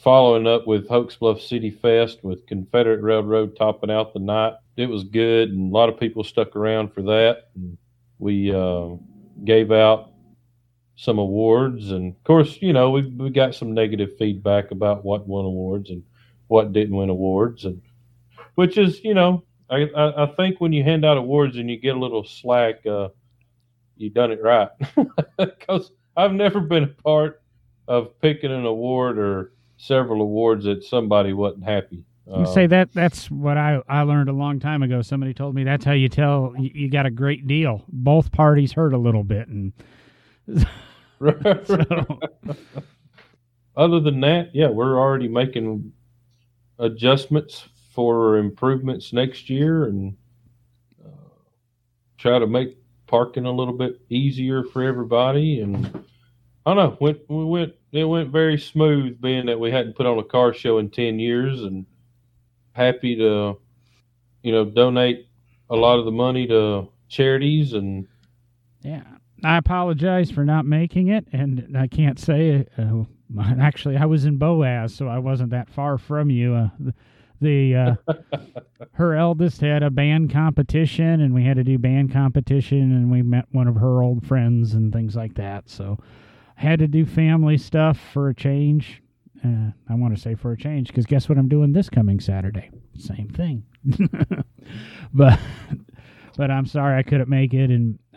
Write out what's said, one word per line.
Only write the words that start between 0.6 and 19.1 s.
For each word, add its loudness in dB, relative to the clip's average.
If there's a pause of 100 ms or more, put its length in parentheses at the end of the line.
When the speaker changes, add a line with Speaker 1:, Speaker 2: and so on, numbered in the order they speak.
Speaker 1:
with 0
Hokes -2
Bluff 0
City -6
Fest 0
with -10
Confederate 0
Railroad 0
topping -2
out -2
the -10
night. -2 (220)
It -4
was -8
good, 2
and -4
a -2
lot 4
of -8
people -4
stuck -4
around -2
for -8
that. 2
And -14 (420)
we, -2
uh, -4 (480)
gave 4
out 4 (840)
some -2
awards, 0
and -6
of -20
course, 4
you 0
know, 4
we, 0
we -8
got 2
some -8
negative -2
feedback -2
about -2
what -4
won -6
awards -6
and -12 (460)
what 4
didn't 0
win -2
awards, -2
and -10 (720)
which 2
is, 2
you 0